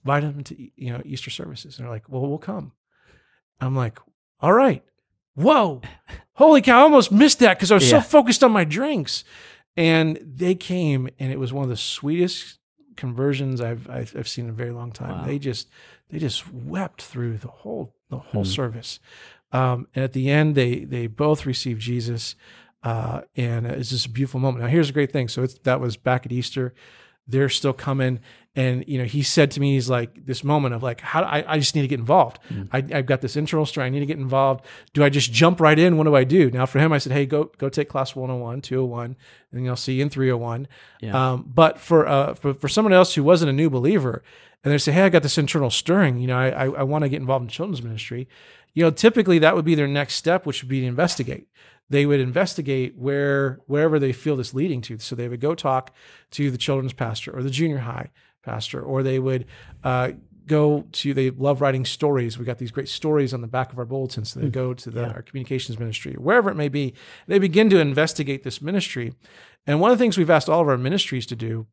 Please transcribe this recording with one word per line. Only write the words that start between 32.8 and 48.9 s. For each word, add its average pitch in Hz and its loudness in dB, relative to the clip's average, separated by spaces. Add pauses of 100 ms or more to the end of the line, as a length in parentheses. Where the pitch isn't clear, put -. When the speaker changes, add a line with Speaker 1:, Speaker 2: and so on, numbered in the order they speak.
Speaker 1:
I've 127 -2
got 131 0
this 131 -6
internal 151 -2
story. 135 -4
I 127 -4
need 143 -4
to 143 -4
get 147 -6
involved. 135 0 (280)
Do 143 4
I 143 6
just 135 0
jump 165 4
right 156 6
in? 175 6
What 156 2
do 147 4
I 131 6
do?" 143 4
Now 123 -2
for - 0
him, 160 4
I 147 2
said, 127 -4
"Hey, 143 0
go, 151 0 (140)
go 139 -4
take 147 -2
class 135 -6
one 127 -6
oh 127 -6
one, 123 -8
two 131 -4
oh 127 0
one, 120 -8 (380)
and 123 -8
then 127 -4
I'll 123 -4
see 131 -6
you 131 0
in 147 -2
three 131 0
oh 123 0
one." 117 -6 (340)
Speaker 2:
Yeah. 127 0
Speaker 1:
Um, 123 -6 (100)
but 160 6
for, 156 4
uh, 143 0
for, 143 -4
for 143 -8
someone 208 2
else 185 6
who 147 0
wasn't 160 4
a - 0
new 151 2
believer, 131 0 (400)
and 143 2
they 147 2
say, 147 0
"Hey, 170 4
I 196 6
got 165 6
this 143 -2
internal 143 0
stirring, 160 2
you 123 -2
know, 127 0
I, 127 2
I, 131 -2
I 139 -6
wanna 143 0
get 131 -4
involved 131 -2
in 113 -12
children's 160 -8
ministry," 117 -10 (480)
you 165 0
know, 165 4